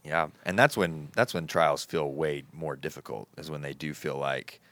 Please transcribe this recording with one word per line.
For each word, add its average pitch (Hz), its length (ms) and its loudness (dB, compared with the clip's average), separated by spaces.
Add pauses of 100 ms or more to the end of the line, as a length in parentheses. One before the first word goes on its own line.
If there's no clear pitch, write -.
Yeah, 78 240 2 (160)
and 95 140 2
that's 143 180 6
when, 80 380 0
that's 117 200 2
when 82 120 -2
trials 76 380 4
feel 76 260 -2
way 73 320 -2 (100)
more 78 220 -6
difficult, 67 640 -10
is 78 140 -12
when 73 100 -6
they 71 140 -8
do 76 200 -8
feel 71 220 -6
like, 67 440 -4 (120)